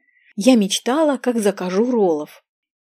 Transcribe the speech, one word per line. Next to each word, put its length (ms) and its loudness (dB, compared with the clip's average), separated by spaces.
Я 220 4
мечтала, 600 0
как 200 -4
закажу 500 -2
роллов. 560 -2